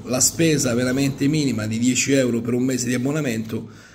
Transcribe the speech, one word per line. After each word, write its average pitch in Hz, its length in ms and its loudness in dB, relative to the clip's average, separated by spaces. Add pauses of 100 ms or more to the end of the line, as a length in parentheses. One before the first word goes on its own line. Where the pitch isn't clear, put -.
la 127 160 -2
spesa 143 520 2
veramente 131 540 0
minima 131 400 0
di 110 100 -2
dieci 123 360 2
euro 123 260 2
per 120 140 -2
un 123 100 2
mese 127 240 -2
di 123 60 0
abbonamento, 123 760 -4 (260)